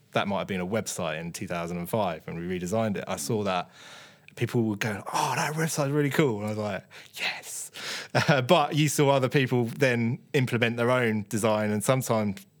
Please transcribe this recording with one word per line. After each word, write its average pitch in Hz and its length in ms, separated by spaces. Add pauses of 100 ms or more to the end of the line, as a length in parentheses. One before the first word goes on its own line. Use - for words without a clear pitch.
(120)
that 104 160
might 98 120
have 90 80
been 95 140
a 90 60
website 90 520
in 85 120
two 90 160
thousand 85 300
and 85 120
five 98 360
when - 120
we 87 220
redesigned 110 380
it. - 100
I 98 100
saw 107 260
that 92 260 (640)
people 120 280
would 107 160
go, 104 240 (100)
"Oh, - 220
that 156 180
website's 156 380
really 147 180
cool." 131 280
And 104 100
I - 20
was 107 80
like, 104 260 (320)
"Yes." - 600
<laughs> - 40 (480)
Uh, 143 120
but 151 320
you 151 140
saw 139 240
other 131 180
people 127 360
then 120 520 (160)
implement 120 440
their 120 120
own 113 400
design 107 420
and 104 120
sometimes 113 640 (140)